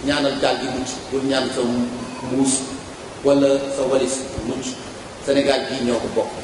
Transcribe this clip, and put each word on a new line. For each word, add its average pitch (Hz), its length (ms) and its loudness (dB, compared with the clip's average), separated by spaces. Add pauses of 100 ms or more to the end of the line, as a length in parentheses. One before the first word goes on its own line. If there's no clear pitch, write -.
ñaanal 139 360 2
gaal 127 220 2
gi 131 60 -4
mucc, 123 240 -4 (200)
bul 131 160 0
ñaan 131 220 2
sa 131 120 -2
mbuus 123 920 0 (720)
wala 139 240 6 (280)
sa 143 140 -2
walis - 320 2 (220)
mucc. - 320 -4 (500)
Sénégal 139 400 4
gii 131 220 -2
ñoo 120 100 4
ko 110 140 -2
bokk. 107 180 0 (140)